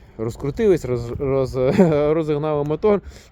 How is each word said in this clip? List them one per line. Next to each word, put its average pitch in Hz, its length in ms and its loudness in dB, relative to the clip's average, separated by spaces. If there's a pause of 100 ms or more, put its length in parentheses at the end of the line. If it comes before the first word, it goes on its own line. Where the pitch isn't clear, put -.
(180)
розкрутились, 143 680 -2
роз-, 120 320 -6
роз-, 143 960 2
<laughs> - 20 2
розігнали 151 500 -2
мотор, 170 360 0 (320)